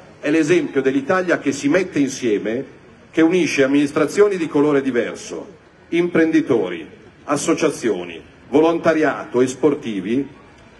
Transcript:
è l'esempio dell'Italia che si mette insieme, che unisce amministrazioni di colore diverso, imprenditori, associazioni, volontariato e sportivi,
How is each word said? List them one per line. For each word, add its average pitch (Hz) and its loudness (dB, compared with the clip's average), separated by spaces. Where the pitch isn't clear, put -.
è 147 -4
l'esempio 151 2
dell'Italia 139 0
che 143 -2
si - -4
mette 180 -2
insieme, 117 -2
che 160 2
unisce 160 2
amministrazioni 147 2
di 165 -2
colore 143 2
diverso, 104 -6
imprenditori, 156 0
associazioni, 113 -2
volontariato 156 2
e 131 4
sportivi, 123 -2